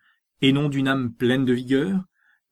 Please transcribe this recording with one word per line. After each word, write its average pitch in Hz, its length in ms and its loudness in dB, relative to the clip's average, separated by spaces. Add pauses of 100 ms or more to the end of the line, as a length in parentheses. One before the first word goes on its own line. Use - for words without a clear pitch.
(420)
et 135 120 4
non 143 160 0
d'une 135 180 -2
âme 131 260 -2
pleine 127 300 0
de 123 80 2
vigueur, 135 540 -2 (460)